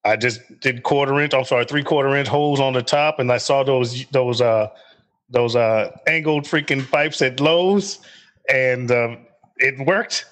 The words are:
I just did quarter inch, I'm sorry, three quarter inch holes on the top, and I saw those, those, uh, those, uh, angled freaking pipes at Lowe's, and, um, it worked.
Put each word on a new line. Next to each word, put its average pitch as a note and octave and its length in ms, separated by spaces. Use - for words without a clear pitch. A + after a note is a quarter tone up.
I G#2+ 120
just A#2 240
did A#2+ 220
quarter C#3 380
inch, D3 140
I'm C3 100
sorry, A#2+ 220
three C#3+ 180
quarter C#3 320
inch C#3 100
holes C#3+ 320
on C3+ 140
the B2+ 100
top, D3+ 360
and B2 120
I B2 60
saw C#3 280
those, B2+ 420
those, B2 340
uh, A2+ 280
those, A#2+ 280
uh, A2 340
angled D3+ 380
freaking D3 460
pipes D3 300
at B2+ 180
Lowe's, F3+ 600
and, B2+ 420
um, A#2 360
it C3 280
worked. - 460